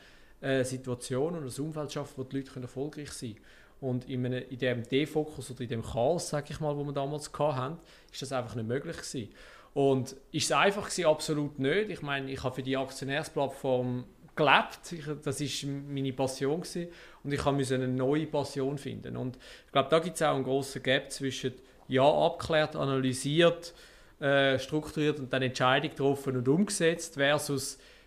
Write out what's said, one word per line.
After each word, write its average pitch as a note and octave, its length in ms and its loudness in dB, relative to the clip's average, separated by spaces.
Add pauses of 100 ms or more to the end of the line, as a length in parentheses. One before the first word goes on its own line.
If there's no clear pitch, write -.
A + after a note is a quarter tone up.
(400)
eine C3+ 240 2
Situation B2+ 720 -4
und D#3+ 80 -8
ein C3+ 220 -6
Umfeld D3+ 240 -6
zu - 60 -10
schaffen, C#3+ 200 -8
wo C3 80 -8
die C3+ 140 -6
Leute C3+ 140 -8
können B2+ 120 -10
erfolgreich D3 480 -8
sein A2+ 220 -10
können. - 120 -20 (360)
Und B2+ 260 -2
in B2+ 180 -2
einem, B2+ 240 -2
in B2+ 80 -10
dem A#2+ 260 0
Defokus D3+ 680 -2
oder B2 100 -12
in A#2+ 60 -6
dem A2+ 160 -4
Chaos, D3+ 460 0
sag C#3 200 -4
ich D3+ 120 -8
mal, D3 160 -2
wo C#3+ 80 -4
wir C#3+ 80 -6
damals D3 400 -6
gehabt D3 240 0
haben, C#3 200 -4 (320)
ist - 120 -12
das C3 100 -8
einfach A#2 240 -4
nicht A2+ 120 -4
möglich A#2 280 -4
gewesen. - 340 -8 (440)
Und C3+ 420 4 (160)
ist D#3 140 0
es - 80 0
einfach F#3+ 360 4
gewesen? F3 160 0
Absolut D3+ 540 2
nicht. F3+ 300 2
Ich E3+ 120 -8
meine, C#3 300 -4
ich C3+ 100 -8
habe B2+ 140 -2
für C3+ 80 -6
die C3 140 0
Aktionärsplattform C3 1300 -2 (320)
gelebt. D#3+ 560 6
Ich, D#3+ 100 -10 (180)
das D3 200 -4
ist C#3 240 -4
meine C#3 480 -4
Passion C3+ 480 0
gewesen. F3 260 -8 (380)
Und C#3 80 -2
ich C3+ 100 -2
habe C#3 140 4
müssen C3 240 0
eine B2+ 80 -2
neue C3 360 0
Passion C#3+ 520 -2
finden. A#2+ 400 -8
Und B2 200 -6 (280)
ich - 80 -20
glaube, C#3 160 4
da E3 100 6
gibt's E3+ 220 -4
auch D3 140 4
einen C3+ 100 0
grossen C3 360 -2
Gap C3+ 300 0
zwischen C3 420 -4 (360)
ja, C3 200 6
abgeklärt, D#3 680 2
analysiert, C#3+ 960 2 (480)
äh, C#3 380 4
strukturiert D3+ 600 0
und B2+ 140 -6
dann C3 80 2
Entscheidung C3 480 2
getroffen C3+ 480 0
und B2 100 0
umgesetzt E3+ 680 2
versus C#3 640 0 (300)